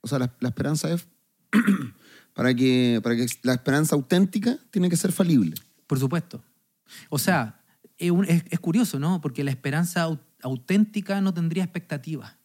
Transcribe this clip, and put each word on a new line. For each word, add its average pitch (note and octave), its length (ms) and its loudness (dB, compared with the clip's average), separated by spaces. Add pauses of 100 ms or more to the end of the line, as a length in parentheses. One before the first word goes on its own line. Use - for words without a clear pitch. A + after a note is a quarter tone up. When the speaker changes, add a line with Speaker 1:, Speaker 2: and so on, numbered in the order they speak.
Speaker 1:
O B2 60 -12
sea, C3+ 120 -2
la, B2 200 -2
la B2 100 -2
esperanza D3+ 420 -2
es, F3 160 -4 (440)
<clears throat> - 840 -2
para B2+ 220 2
que, B2 480 4
para A#2 120 0
que A#2+ 100 0 (180)
la B2+ 100 2
esperanza C#3+ 420 0
auténtica F#3+ 640 2 (140)
tiene F3+ 180 0
que E3+ 80 0
ser F#3 140 -2
falible. C3 420 2 (340)
Speaker 2:
Por C3 120 -2
supuesto. C#3 440 -4 (680)
O D3 100 -4
sea, C3 420 -2 (360)
es F3 140 0
un, F#3 140 2
es, E3+ 240 2
es E3+ 100 -4
curioso, F3 400 0
¿no? E3 220 -2
Porque C#3 220 -6
la C#3 80 -2
esperanza D#3+ 560 -2
au-, D#3 120 -4 (220)
auténtica G3 800 0
no F#3+ 120 0
tendría E3+ 300 -2
expectativas. D#3+ 800 -8